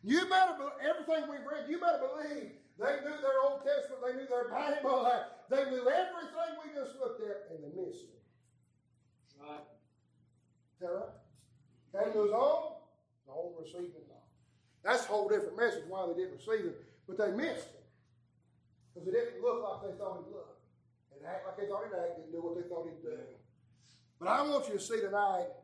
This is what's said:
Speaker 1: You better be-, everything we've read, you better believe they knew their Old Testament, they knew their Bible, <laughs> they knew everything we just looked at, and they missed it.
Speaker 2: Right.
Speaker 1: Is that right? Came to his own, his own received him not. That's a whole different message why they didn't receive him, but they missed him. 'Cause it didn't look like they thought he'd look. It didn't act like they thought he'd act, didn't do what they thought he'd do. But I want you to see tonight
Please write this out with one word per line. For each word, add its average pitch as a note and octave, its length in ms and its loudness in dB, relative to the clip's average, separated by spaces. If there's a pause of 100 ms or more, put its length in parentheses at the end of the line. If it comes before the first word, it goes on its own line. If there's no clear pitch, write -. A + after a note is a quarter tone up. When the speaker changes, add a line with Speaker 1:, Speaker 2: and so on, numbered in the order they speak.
Speaker 1:
You C#4+ 280 4
better F#4 240 8
be-, C#4+ 320 -6
everything D#4 420 2
we've C#4 140 -8
read, C#4+ 240 -6
you E4 120 -2
better E4+ 200 4
believe D4 560 -4 (240)
they C4+ 140 2 (100)
knew D4+ 160 -6
their C4+ 240 4
Old C#4 240 2
Testament, C4+ 320 0
they B3 160 -2
knew C4+ 160 -6
their B3 160 0
Bible, C#4 560 2 (280)
<laughs> - 180 -20
they C#4 220 4
knew B3 120 0
everything E4+ 680 2 (140)
we D4 80 -12
just C4 280 -8
looked A3 200 -4
at, G3+ 320 -6
and D#3+ 80 -12
they D3 160 -12
missed - 320 -8
it. - 160 -20 (1160)
Speaker 2:
Right. D3 200 -12
Speaker 1:
Is - 1200 -20
that F3 120 -4
right? - 240 -6 (760)
Came G#3+ 220 2
to G#3+ 180 4
his G#3+ 40 4
own, D4 440 4 (440)
his C3+ 80 -20
own E3+ 280 -6
received F3 360 -8
him D3 120 -20
not. - 160 -20 (600)
That's A#3 200 4
a - 80 -6
whole G#3 160 4
different F#3 300 2
message A3+ 300 2
why F#3 200 -2
they E3+ 80 0
didn't F3 240 -4
receive G#3+ 240 0
him, D#3+ 160 -4 (280)
but F3+ 120 -8
they G3+ 160 4
missed C#4+ 400 -4
him. - 80 -20 (1120)
'Cause F3 120 -12
it F#3 40 0
didn't A#3 320 2
look A#3 160 2
like G3 320 -6
they - 80 -10
thought F#3+ 240 -6
he'd - 80 -14
look. - 240 -14 (560)
It C#3 80 -20
didn't D#3 80 -14
act F3+ 200 -6
like F#3+ 120 -8
they G3+ 80 -2
thought G3+ 160 -2
he'd G3+ 160 -6
act, E3+ 160 -2
didn't D#3+ 160 -12
do E3 80 -6
what E3+ 160 -4
they F3 160 -4
thought E3 160 -6
he'd D#3+ 160 -12
do. D#3 160 -8 (1000)
But F3 100 0
I C4+ 180 6
want C#4+ 200 2
you G#3+ 80 -4
to F#3+ 40 0
see A3+ 220 -2
tonight G3 500 2 (120)